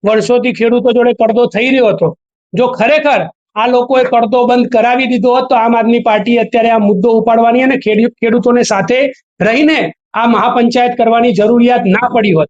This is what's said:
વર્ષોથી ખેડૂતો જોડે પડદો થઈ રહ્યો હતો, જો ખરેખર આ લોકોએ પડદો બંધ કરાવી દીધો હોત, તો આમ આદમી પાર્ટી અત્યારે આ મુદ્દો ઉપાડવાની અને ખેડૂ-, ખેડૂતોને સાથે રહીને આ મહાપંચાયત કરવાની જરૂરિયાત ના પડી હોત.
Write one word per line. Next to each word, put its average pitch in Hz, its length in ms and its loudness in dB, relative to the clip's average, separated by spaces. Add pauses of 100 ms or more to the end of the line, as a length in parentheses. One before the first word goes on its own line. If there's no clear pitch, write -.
વર્ષોથી 240 460 0
ખેડૂતો 233 380 0
જોડે 240 220 0
પડદો 226 320 0
થઈ 233 240 -4
રહ્યો 262 180 2
હતો, 165 300 -2 (360)
જો 240 140 0
ખરેખર 262 640 -2 (260)
આ 220 120 -2
લોકોએ 247 360 0
પડદો 247 440 0
બંધ 247 200 0
કરાવી 247 380 0
દીધો 247 300 0
હોત, 254 140 -2
તો 277 60 2
આમ 233 220 2
આદમી 233 220 0
પાર્ટી 226 380 0
અત્યારે 226 320 0
આ 226 80 2
મુદ્દો 208 320 0
ઉપાડવાની 233 520 2
અને 262 140 0
ખેડૂ-, 233 340 0
ખેડૂતોને 240 540 0
સાથે 240 480 -2 (300)
રહીને 262 520 0 (200)
આ 233 140 -2
મહાપંચાયત 240 680 0
કરવાની 233 360 0
જરૂરિયાત 233 520 2
ના 220 300 0
પડી 214 160 0
હોત. 156 180 0